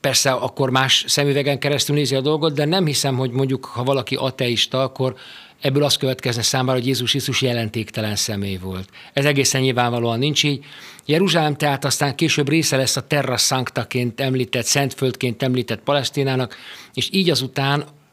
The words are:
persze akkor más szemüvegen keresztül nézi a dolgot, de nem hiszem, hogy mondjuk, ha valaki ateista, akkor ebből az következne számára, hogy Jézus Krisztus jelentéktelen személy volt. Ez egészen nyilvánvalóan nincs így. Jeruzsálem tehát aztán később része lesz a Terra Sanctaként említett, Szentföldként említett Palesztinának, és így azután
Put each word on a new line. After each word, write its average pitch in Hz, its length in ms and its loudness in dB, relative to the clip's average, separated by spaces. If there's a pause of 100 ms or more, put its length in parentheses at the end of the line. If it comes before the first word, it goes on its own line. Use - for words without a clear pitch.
persze 135 300 2
akkor 131 400 0
más 131 360 2
szemüvegen 143 520 0
keresztül 143 380 0
nézi 135 180 0
a 135 60 2
dolgot, 151 340 0
de 147 100 0
nem 175 220 2
hiszem, 139 300 0
hogy 127 140 0
mondjuk, 131 340 0
ha 123 200 -6
valaki 131 300 0
ateista, 127 680 0
akkor 131 320 -2 (460)
ebből 143 240 2
az 135 120 2
következne 127 460 -2
számára, 127 360 2
hogy 123 80 -2
Jézus 123 240 0
Krisztus 131 320 0
jelentéktelen 110 720 -2
személy 98 400 -2
volt. 92 320 -8 (240)
Ez 139 120 0
egészen 139 360 2
nyilvánvalóan 120 580 2
nincs 143 260 0
így. 143 200 -2 (400)
Jeruzsálem 160 520 2
tehát 143 280 0
aztán 139 300 0
később 151 340 2
része 151 280 2
lesz 131 200 2
a 131 100 -6
Terra 127 300 0
Sanctaként 123 840 -2
említett, 127 440 0
Szentföldként 131 760 0
említett 127 380 0
Palesztinának, 135 760 0 (380)
és - 180 -4
így 185 180 2
azután 139 540 0 (280)